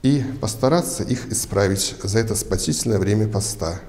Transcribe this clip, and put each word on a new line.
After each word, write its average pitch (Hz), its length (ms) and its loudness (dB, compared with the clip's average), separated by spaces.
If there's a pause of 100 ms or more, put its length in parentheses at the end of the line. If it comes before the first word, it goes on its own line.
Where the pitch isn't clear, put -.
и 135 200 4 (180)
постараться 131 600 2
их - 300 -2
исправить 98 680 0
за 101 180 2
это 107 160 0
спасительное 143 640 0
время 104 280 2
поста. 87 640 -4